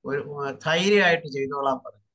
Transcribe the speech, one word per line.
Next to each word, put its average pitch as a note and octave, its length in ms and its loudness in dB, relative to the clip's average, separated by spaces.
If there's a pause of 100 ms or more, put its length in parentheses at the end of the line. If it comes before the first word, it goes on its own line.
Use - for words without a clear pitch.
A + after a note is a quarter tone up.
ഒരു, C#3 140 -4
ഉം, C#3+ 460 -8
ധൈര്യമായിട്ട് F3 600 4
ചെയ്തോളാൻ C3+ 500 -2
പറഞ്ഞു. - 260 -18 (120)